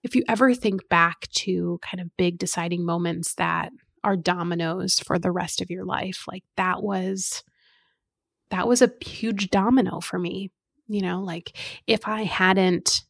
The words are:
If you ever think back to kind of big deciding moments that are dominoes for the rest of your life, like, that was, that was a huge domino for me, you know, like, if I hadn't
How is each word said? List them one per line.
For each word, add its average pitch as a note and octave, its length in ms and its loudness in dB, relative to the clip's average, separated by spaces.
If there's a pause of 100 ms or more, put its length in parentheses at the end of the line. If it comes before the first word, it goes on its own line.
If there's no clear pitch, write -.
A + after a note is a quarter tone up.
If B3 120 -4
you B3 120 4
ever B3 260 6
think G#3 360 0
back E3+ 460 2
to F3 460 0
kind F3+ 200 -8
of F3 160 -10
big F3 200 2
deciding F3 480 -2
moments E3+ 500 0
that E3+ 360 0 (320)
are G3 140 4
dominoes F3 840 0
for - 180 0
the F3+ 140 0
rest F3 300 -4
of F#3 80 -8
your F#3 160 -8
life, - 420 -4
like, F#3+ 160 -12 (140)
that F#3 260 0
was, F#3+ 600 -4 (1040)
that F#3 180 -2
was A#3+ 140 6
a B3 180 6
huge G3+ 500 -4
domino G3 520 4
for - 180 -4
me, F#3 320 -6 (360)
you G#3 140 -2
know, F3+ 200 -2
like, E3+ 360 -10 (300)
if A3 180 -4
I G#3+ 180 -4
hadn't F#3 840 2